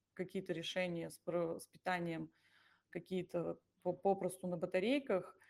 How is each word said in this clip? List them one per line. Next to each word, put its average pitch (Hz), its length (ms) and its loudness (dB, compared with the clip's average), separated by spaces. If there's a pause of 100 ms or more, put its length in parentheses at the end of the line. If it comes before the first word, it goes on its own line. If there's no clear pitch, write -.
(140)
какие-то 185 400 -4
решения 165 560 -2
с - 100 -16
про-, 170 400 0
с - 80 -16
питанием, 170 640 -2 (600)
какие-то 175 680 -2 (240)
по-, 180 100 2
попросту 190 540 2
на 175 100 0
батарейках. 196 800 2 (140)